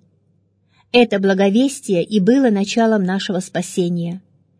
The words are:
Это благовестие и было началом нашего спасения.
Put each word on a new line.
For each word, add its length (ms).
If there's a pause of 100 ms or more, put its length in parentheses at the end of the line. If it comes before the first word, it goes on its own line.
(920)
Это 260
благовестие 840
и 160
было 300
началом 520
нашего 380
спасения. 800 (380)